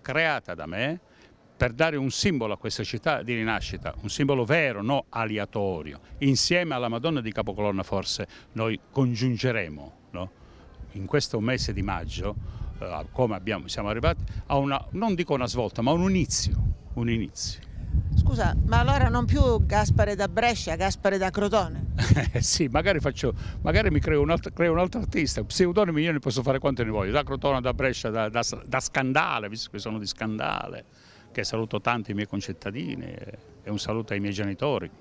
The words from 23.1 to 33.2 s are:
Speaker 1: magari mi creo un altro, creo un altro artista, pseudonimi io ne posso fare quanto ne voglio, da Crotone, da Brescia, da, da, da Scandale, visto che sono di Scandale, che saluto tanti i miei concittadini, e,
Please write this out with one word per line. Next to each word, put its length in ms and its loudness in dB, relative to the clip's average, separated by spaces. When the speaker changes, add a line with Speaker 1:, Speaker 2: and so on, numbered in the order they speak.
Speaker 1:
magari 280 4
mi 100 4
creo 220 2
un 80 2
altro, 220 0
creo 220 2
un 60 2
altro 200 0
artista, 440 0
pseudonimi 580 2
io 100 2
ne 80 0
posso 240 0
fare 160 2
quanto 240 0
ne 60 0
voglio, 220 0
da 120 2
Crotone, 380 0
da 120 0
Brescia, 360 0
da, 180 0
da, 160 0
da 160 0
Scandale, 680 0
visto 220 -10
che 100 -10
sono 200 -6
di 60 -6
Scandale, 800 -4
che 120 -4
saluto 380 -2
tanti 300 0
i 20 -2
miei 140 -2
concittadini, 800 -6
e, 320 -12